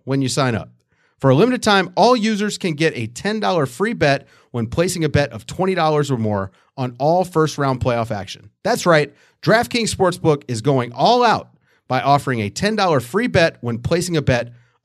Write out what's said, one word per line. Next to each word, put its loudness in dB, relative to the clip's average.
when -2
you -2
sign 0
up. -6
For 2
a 6
limited 2
time, 2
all 4
users -2
can -4
get -2
a -6
ten -6
dollar 0
free -4
bet 0
when -4
placing -2
a 0
bet 0
of -12
twenty -4
dollars 0
or -2
more -2
on -6
all 2
first-round -2
playoff -2
action. -10
That's -2
right, 4
DraftKings 0
Sportsbook 0
is -6
going 0
all 2
out 0
by 0
offering 2
a -2
ten -2
dollar 2
free -2
bet 2
when -6
placing -2
a 0
bet -2